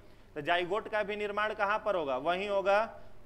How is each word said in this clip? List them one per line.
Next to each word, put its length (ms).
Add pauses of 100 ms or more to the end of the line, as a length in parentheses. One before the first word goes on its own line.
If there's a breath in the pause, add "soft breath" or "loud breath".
(340 loud breath)
तो 60
zygote 480
का 140
भी 140
निर्माण 380
कहाँ 240
पर 160
होगा? 220
वहीं 320
होगा। 520 (260 loud breath)